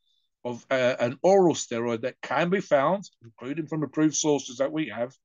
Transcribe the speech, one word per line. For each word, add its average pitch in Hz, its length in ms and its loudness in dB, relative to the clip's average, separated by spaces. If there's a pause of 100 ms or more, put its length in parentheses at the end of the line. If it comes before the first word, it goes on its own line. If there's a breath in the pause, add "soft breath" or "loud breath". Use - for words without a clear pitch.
(440)
of, 120 240 -10
uh, 127 300 2
an 123 240 -2
oral 180 320 6
steroid 117 460 -4
that 123 200 -6
can 156 280 -2
be 190 120 0
found, 160 420 2 (200)
including 139 440 -10
from 156 160 -4
approved 151 320 2
sources 139 420 -2
that 139 140 0
we 156 180 -4
have, 117 220 -6 (140)